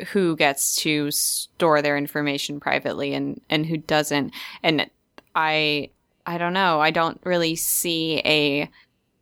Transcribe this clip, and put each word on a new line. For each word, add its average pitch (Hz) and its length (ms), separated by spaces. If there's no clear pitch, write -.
who 170 240
gets 147 400
to 147 340
store - 720
their 147 140
information 143 640
privately 139 540
and, 143 260
and 156 160
who 160 120
doesn't. 151 540
And 156 260
I, 156 560
I 175 120
don't 175 160
know. 180 260
I 156 100
don't 165 340
really 170 300
see 165 720
a 147 460